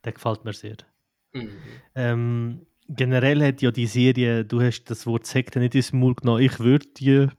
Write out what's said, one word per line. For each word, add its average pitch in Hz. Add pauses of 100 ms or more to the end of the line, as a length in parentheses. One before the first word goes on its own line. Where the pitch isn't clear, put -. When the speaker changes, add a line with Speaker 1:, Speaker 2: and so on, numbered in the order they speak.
Speaker 1:
Der 113
gefällt -
mir 104
sehr. 107 (560)
Speaker 2:
Mhm. 113 (140)
Speaker 1:
Ähm, 120 (220)
generell 131
hat 139
ja 123
die 117
Serie, 120
du 117
hast 123
das -
Wort 113
Sekte -
nicht 123
ins 131
Maul 127
genommen, 117
ich 131
würd 127
die 135 (120)